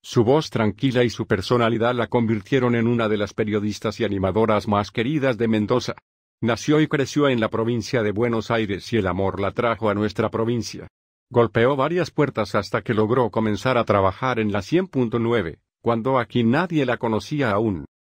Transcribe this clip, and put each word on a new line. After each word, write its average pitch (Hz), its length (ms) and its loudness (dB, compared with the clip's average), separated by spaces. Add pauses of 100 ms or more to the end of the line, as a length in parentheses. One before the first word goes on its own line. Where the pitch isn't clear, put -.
su - 200 0
voz 143 280 2
tranquila 117 540 0
y 117 40 2
su - 180 -6
personalidad 117 680 0
la 117 140 -2
convirtieron 120 680 0
en 117 120 2
una 117 220 2
de 107 80 2
las 101 160 -4
periodistas 107 680 -4
y 113 40 0
animadoras 101 640 0
más 104 220 0
queridas 127 480 -2
de 117 100 0
Mendoza. 110 460 0 (480)
Nació 135 400 0
y 151 60 0
creció 143 420 0
en 120 100 0
la 110 80 0
provincia 113 540 -2
de 104 100 0
Buenos 113 380 -2
Aires 107 420 -2
y 117 60 2
el 95 80 0
amor 92 340 -2
la 98 120 -2
trajo 110 360 -2
a 101 60 2
nuestra 104 340 0
provincia. 113 600 -4 (420)
Golpeó 120 460 2
varias 160 340 0
puertas 127 440 -2
hasta 107 280 -2
que 127 100 -4
logró 110 380 2
comenzar 110 480 0
a 110 60 2
trabajar 101 540 2
en 107 140 0
la 101 80 -2
cien 180 260 0
punto 120 320 -2
nueve, 113 420 -2 (200)
cuando 117 380 0
aquí 120 260 0
nadie 151 400 2
la 120 140 0
conocía 113 540 -2
aún. 98 340 -2 (160)